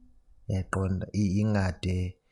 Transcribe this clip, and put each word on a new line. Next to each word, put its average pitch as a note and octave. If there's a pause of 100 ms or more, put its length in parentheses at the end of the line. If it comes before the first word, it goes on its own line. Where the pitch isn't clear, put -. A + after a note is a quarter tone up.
(500)
Uyaqonda? F#2+
I-, G2+
ingade F#2 (140)